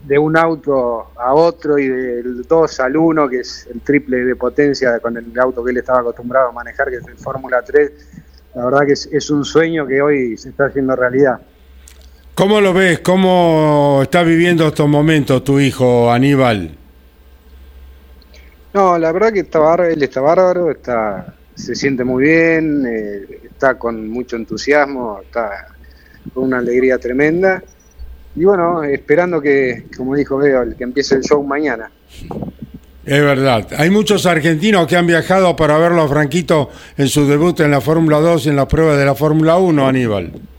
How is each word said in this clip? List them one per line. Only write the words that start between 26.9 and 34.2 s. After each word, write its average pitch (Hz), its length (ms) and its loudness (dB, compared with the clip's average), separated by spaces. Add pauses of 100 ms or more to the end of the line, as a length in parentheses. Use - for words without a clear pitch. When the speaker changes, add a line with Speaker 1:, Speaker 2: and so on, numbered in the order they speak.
Speaker 1:
tremenda. 160 640 0 (720)
Y 156 100 -4
bueno, 175 400 0
esperando 156 560 -2
que, 135 460 0 (100)
como 127 180 -6
dijo 135 220 -2
Beo, 135 260 2 (140)
que 123 80 -10
empiece 135 300 -2
el 135 80 0
show 147 200 0
mañana. 139 480 -4 (1160)
Speaker 2:
Es 143 160 2
verdad. 135 440 2 (120)
Hay 160 100 2
muchos 202 380 2